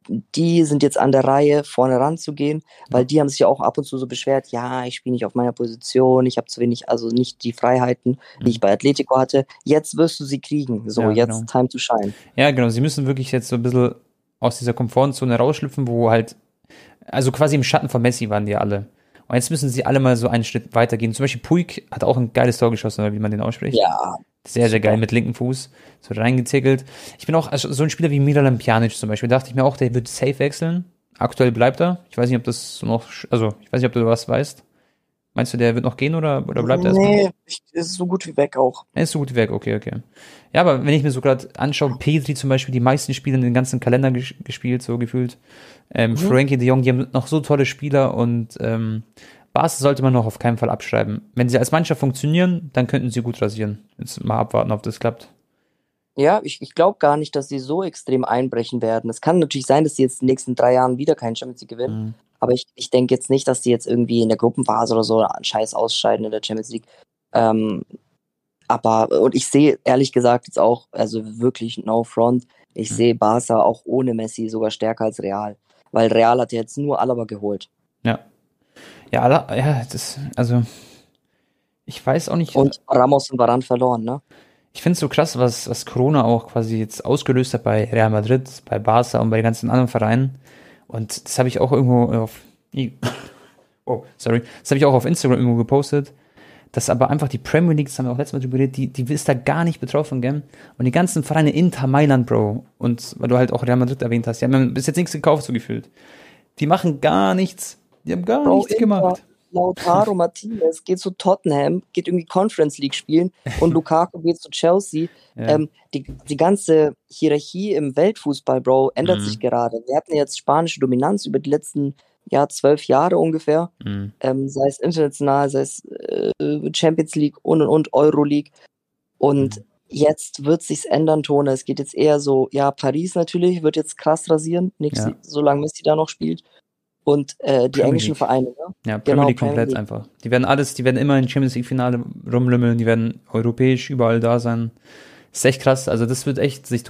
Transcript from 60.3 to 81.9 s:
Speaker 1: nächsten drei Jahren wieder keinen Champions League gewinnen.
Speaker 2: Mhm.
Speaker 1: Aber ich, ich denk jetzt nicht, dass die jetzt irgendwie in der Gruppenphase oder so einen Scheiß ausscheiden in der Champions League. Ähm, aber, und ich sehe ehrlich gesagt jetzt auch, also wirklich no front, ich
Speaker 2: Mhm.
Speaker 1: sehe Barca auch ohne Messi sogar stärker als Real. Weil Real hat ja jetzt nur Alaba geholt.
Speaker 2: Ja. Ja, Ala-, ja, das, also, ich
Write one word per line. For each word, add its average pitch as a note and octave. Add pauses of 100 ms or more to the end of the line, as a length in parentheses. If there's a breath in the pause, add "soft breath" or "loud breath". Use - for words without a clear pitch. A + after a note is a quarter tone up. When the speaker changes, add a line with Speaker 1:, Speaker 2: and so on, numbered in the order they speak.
Speaker 1:
nächsten C3
drei B2
Jahren B2+
wieder D3+
keinen A2+
Champions B2+
League A2+
gewinnen. A2+
Speaker 2:
Mhm. A2+ (260)
Speaker 1:
Aber B2
ich, B2
ich -
denk B2+
jetzt -
nicht, C3+
dass B2+
die A#2+
jetzt A#2
irgendwie A#2
in A2+
der A2
Gruppenphase A#2
oder A2+
so A2
einen -
Scheiß A2
ausscheiden A2
in G#2+
der G#2+
Champions A2
League. A2+ (460 soft breath)
Ähm, A2 (840)
aber, A2+
und B2+
ich C3+
sehe C#3+
ehrlich C3+
gesagt B2
jetzt -
auch, A#2+
also A2 (160)
wirklich A#2
no A2+
front, A#2+ (280 soft breath)
ich A2
Speaker 2:
Mhm. A2
Speaker 1:
sehe A#2
Barca A2+
auch -
ohne B2+
Messi A2+
sogar A2
stärker A2+
als G#2+
Real. G2+ (360)
Weil A2+
Real A2+
hat A#2
ja A#2
jetzt -
nur C#3+
Alaba A#2+
geholt. G#2 (340)
Speaker 2:
Ja. - (920 loud breath)
Ja, B2
Ala-, C3 (100)
ja, C3 (100)
das, - (160)
also, A#2+ (1200 loud breath)
ich -